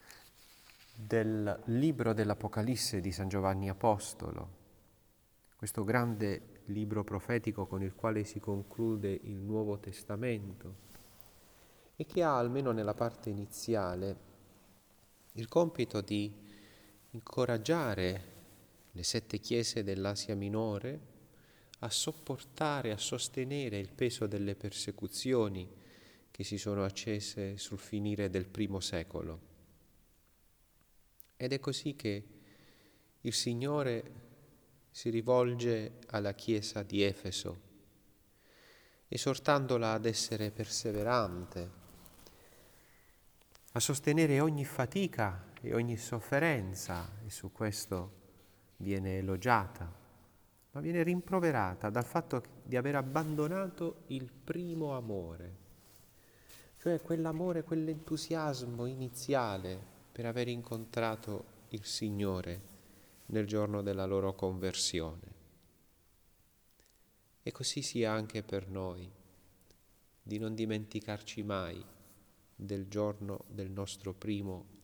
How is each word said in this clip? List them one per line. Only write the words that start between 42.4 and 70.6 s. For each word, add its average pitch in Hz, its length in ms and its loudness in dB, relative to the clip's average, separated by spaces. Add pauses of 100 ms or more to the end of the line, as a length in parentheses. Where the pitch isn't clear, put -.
a 120 80 2
sostenere 147 600 6
ogni 147 240 4
fatica 123 960 0
e 120 140 -2
ogni 117 240 2
sofferenza, 107 1300 0
e - 20 -8
su - 240 -10
questo 101 600 -2 (640)
viene 95 420 0
elogiata, 95 760 2 (760)
ma 143 100 -8
viene 165 220 2
rimproverata 160 880 4
dal 117 160 2
fatto 143 360 0 (200)
di 123 140 -2
aver 139 180 2
abbandonato 156 1120 0
il 135 260 -6
primo 165 640 -4
amore, 90 720 -6 (1120)
cioè 170 220 2
quell'amore, 165 600 0
quell'entusiasmo 156 1200 -2
iniziale 120 920 0 (320)
per 120 140 -6
aver 120 240 0
incontrato 113 960 -2 (240)
il 104 160 -8
Signore 95 800 0 (640)
nel 107 200 0
giorno 104 360 0
della 95 240 0
loro 95 280 2
conversione. 90 1000 -2 (2000)
E 117 100 -4
così - 300 -4
sia 113 280 0
anche 107 320 -2
per 95 280 -4
noi, 92 360 -6 (1160)
di 104 160 -4
non 110 160 -2
dimenticarci 107 880 -4